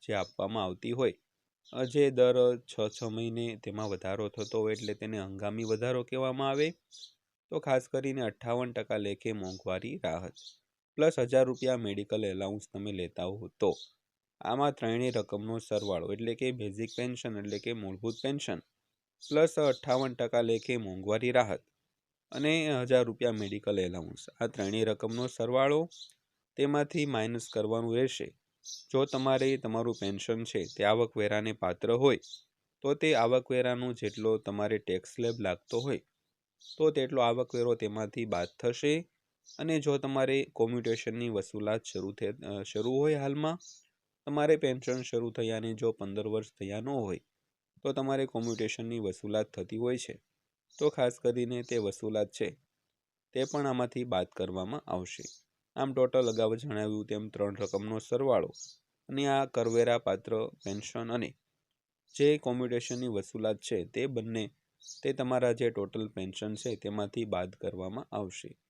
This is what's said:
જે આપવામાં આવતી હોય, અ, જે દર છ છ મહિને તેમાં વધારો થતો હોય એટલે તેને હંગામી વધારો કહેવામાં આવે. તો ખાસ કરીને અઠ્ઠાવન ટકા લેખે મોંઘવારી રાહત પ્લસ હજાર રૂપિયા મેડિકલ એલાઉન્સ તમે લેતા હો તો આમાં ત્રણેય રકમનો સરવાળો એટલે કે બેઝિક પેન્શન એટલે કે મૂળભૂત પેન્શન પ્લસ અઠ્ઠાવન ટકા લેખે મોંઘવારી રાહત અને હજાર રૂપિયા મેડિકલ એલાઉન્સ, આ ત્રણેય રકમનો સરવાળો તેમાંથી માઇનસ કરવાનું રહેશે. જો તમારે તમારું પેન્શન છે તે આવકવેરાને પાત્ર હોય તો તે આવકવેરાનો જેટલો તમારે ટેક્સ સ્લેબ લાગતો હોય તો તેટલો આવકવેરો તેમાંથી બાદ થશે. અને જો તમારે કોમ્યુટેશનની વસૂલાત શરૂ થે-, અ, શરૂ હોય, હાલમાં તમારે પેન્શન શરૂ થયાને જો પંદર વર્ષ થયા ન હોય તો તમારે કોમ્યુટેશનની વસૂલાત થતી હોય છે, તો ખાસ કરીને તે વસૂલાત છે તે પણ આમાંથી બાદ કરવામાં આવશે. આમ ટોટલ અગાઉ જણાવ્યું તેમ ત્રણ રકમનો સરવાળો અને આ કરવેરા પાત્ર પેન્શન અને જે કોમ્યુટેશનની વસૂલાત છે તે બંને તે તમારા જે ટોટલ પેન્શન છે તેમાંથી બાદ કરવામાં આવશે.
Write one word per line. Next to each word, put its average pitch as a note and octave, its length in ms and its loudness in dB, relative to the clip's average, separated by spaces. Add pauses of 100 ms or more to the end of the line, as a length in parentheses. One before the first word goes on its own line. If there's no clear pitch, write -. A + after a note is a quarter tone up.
જે A2 60 -2
આપવામાં G2+ 500 -2
આવતી F#2 280 -4
હોય, A#2+ 220 2 (600)
અ, B2+ 100 -4
જે C3+ 280 4
દર B2 460 6
છ - 220 -10
છ G#2+ 240 -2
મહિને A2+ 600 -4
તેમાં G#2+ 260 -6
વધારો G2 400 -4
થતો A2 300 -4
હોય G#2+ 140 0
એટલે G#2+ 200 -6
તેને G#2+ 260 -6
હંગામી G2 440 -6
વધારો A#2+ 400 -2
કહેવામાં C3 460 -2
આવે. D3 220 2 (800)
તો D#3+ 100 -4
ખાસ C3 280 2
કરીને C3+ 340 -2
અઠ્ઠાવન A#2+ 500 -2
ટકા A2 260 -2
લેખે G2+ 340 -4
મોંઘવારી G2 720 -6
રાહત E2+ 300 -4 (640)
પ્લસ D3+ 240 4
હજાર C3 260 6
રૂપિયા B2+ 320 0
મેડિકલ G#2 480 -2
એલાઉન્સ G2 480 -4
તમે G2+ 180 -6
લેતા F2+ 320 -6
હો G2+ 240 -6
તો - 300 2 (640)
આમાં C#3 320 2
ત્રણેય A#2+ 380 0
રકમનો A2 480 -4
સરવાળો G2 540 -2
એટલે A2+ 220 -2
કે B2+ 160 0
બેઝિક A2 460 -6
પેન્શન B2 400 -4
એટલે G#2 220 -6
કે A#2 140 -4
મૂળભૂત G#2 500 -6
પેન્શન C3+ 360 -4 (680)
પ્લસ D#3 300 6
અઠ્ઠાવન C3 540 2
ટકા A#2+ 280 2
લેખે A#2 360 0
મોંઘવારી G#2 540 0
રાહત A#2 320 4 (680)
અને D3+ 500 2
હજાર B2+ 240 6
રૂપિયા A#2 260 0
મેડિકલ G#2 480 -2
એલાઉન્સ, F2+ 500 -4 (120)
આ A#2 60 0
ત્રણેય G#2+ 380 0
રકમનો A2+ 420 -2
સરવાળો C3+ 600 2 (680)
તેમાંથી D3 480 2
માઇનસ A#2 480 -2
કરવાનું A2+ 420 0
રહેશે. - 380 -2 (580)
જો C3+ 140 4
તમારે C3 520 2
તમારું A2+ 440 0
પેન્શન G2+ 420 -2
છે G2+ 220 -4 (120)
તે G#2 60 2
આવકવેરાને G#2+ 720 2
પાત્ર F#2+ 380 -2
હોય B2+ 280 6 (640)
તો C#3 120 2
તે D#3 200 2
આવકવેરાનો B2 800 2
જેટલો A2 440 0
તમારે G#2 400 -2
ટેક્સ F#2 320 -2
સ્લેબ A#2 300 -2
લાગતો F#2+ 400 -2
હોય B2+ 220 -2 (760)
તો D#3 140 6
તેટલો C3+ 300 2
આવકવેરો A#2+ 540 4
તેમાંથી G#2+ 500 -4
બાદ F2+ 220 0 (120)
થશે. D3 500 0 (500)
અને D#3+ 200 2
જો C#3+ 180 2
તમારે C3+ 560 2
કોમ્યુટેશનની A#2 760 0
વસૂલાત G#2+ 540 -2
શરૂ F#2+ 280 -6
થે-, - 340 -6
અ, G2+ 180 -6
શરૂ G#2+ 280 -2
હોય, D3 240 4
હાલમાં D3 420 -2 (680)
તમારે D3 320 4
પેન્શન B2+ 440 0
શરૂ A#2 300 -2
થયાને A2+ 420 -2
જો A2+ 180 2
પંદર G2+ 360 -4
વર્ષ A2 240 -2
થયા G2+ 280 -6
ન A#2+ 100 -6
હોય A2 300 -2 (640)
તો C#3 100 0
તમારે C3+ 320 0
કોમ્યુટેશનની A#2 760 -4
વસૂલાત G#2 520 -2
થતી G2+ 260 -8
હોય B2 200 0
છે, - 240 -10 (580)
તો D3+ 100 4
ખાસ B2 300 0
કરીને B2 420 0
તે A#2+ 160 -2
વસૂલાત G#2+ 520 0
છે - 280 -6 (760)
તે B2+ 100 0
પણ C#3+ 240 -2
આમાંથી B2 360 0
બાદ G#2 240 0
કરવામાં F#2+ 600 -6
આવશે. - 360 -4 (520)
આમ C3+ 180 -2
ટોટલ B2+ 340 4
અગાઉ A2+ 280 2
જણાવ્યું G#2+ 500 -4
તેમ G#2+ 240 -6
ત્રણ G2+ 260 -2
રકમનો G#2 440 -2
સરવાળો B2 520 2 (580)
અને C#3 180 0
આ C#3 180 4
કરવેરા A#2 520 4
પાત્ર A2 500 0
પેન્શન A2 640 -6
અને A#2 240 -2 (800)
જે D3 220 6
કોમ્યુટેશનની B2 680 -2
વસૂલાત G#2+ 500 -2
છે F#2 280 -2
તે B2 220 -2
બંને A2+ 440 -4 (520)
તે C#3 100 0
તમારા B2+ 380 2
જે A#2 180 2
ટોટલ G#2+ 380 -4
પેન્શન G#2 480 -6
છે A2+ 200 -6
તેમાંથી G#2 500 -4
બાદ F#2 300 -2
કરવામાં F#2+ 560 -8
આવશે. G#2 460 -8 (120)